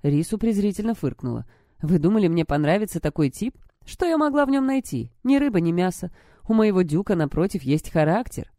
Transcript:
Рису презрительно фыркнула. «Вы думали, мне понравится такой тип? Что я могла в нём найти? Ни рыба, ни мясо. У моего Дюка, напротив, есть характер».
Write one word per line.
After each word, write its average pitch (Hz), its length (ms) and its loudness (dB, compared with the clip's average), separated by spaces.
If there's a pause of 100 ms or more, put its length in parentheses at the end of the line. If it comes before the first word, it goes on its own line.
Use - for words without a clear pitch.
Рису 147 340 0
презрительно 208 580 -2
фыркнула. 120 520 -6 (340)
«Вы 160 180 2
думали, 190 300 4
мне 165 160 2
понравится 156 560 0
такой 147 300 0
тип? - 260 -8 (300)
Что - 180 -4
я 330 140 2
могла 294 260 2
в 269 60 -2
нём 269 160 0
найти? 262 440 -4 (140)
Ни 269 120 4
рыба, 269 240 2
ни 165 120 0
мясо. 180 380 -2 (360)
У 220 60 0
моего 214 300 4
Дюка, 175 320 0
напротив, 160 480 -2
есть 139 280 -2
характер». 170 680 -2